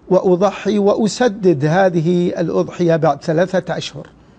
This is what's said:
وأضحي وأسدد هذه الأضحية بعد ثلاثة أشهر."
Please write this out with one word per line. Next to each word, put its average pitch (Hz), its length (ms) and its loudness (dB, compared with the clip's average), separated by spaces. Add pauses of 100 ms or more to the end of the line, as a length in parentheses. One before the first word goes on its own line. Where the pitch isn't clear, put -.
وأضحي 196 680 0
وأسدد 196 880 0
هذه 175 760 2
الأضحية 170 560 -2
بعد 147 260 0
ثلاثة 170 540 -2
أشهر." 143 300 -12 (320)